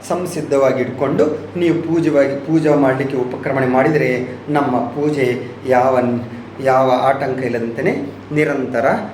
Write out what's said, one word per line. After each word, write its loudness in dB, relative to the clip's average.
ಸಂಸಿದ್ಧವಾಗಿ 0
ಇಟ್ಕೊಂಡು 0
ನೀವು 2
ಪೂಜೆವಾಗಿ, 2
ಪೂಜಾ 2
ಮಾಡಲಿಕ್ಕೆ 2
ಉಪಕ್ರಮಣೆ -2
ಮಾಡಿದರೆ 2
ನಮ್ಮ 0
ಪೂಜೆ -2
ಯಾವ, 4
ಯಾವ 4
ಆಟಂಕ 0
ಇಲ್ಲದಂತೆಯೇ -2
ನಿರಂತರ 0